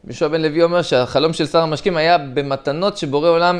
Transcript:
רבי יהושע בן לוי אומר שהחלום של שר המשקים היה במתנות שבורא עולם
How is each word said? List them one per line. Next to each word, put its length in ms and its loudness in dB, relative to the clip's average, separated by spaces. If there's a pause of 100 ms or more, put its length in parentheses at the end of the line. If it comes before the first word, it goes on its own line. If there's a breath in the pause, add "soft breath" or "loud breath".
רבי 80 -14
יהושע 160 -2
בן 140 -2
לוי 200 0
אומר 200 2
שהחלום 500 0
של 140 -2
שר 160 2
המשקים 340 -2
היה 220 4
במתנות 760 -4
שבורא 320 0
עולם 320 2